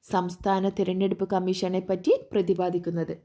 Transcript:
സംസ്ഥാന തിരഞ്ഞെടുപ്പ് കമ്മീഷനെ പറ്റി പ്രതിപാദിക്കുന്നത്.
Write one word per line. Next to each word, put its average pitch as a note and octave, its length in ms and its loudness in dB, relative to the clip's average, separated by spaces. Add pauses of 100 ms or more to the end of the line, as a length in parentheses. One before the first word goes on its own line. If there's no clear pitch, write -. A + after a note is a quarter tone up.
(140)
സംസ്ഥാന F#3+ 560 0 (100)
തിരഞ്ഞെടുപ്പ് F#3+ 560 0
കമ്മീഷനെ F#3 560 0
പറ്റി F#3+ 220 2 (200)
പ്രതിപാദിക്കുന്നത്. F3 920 0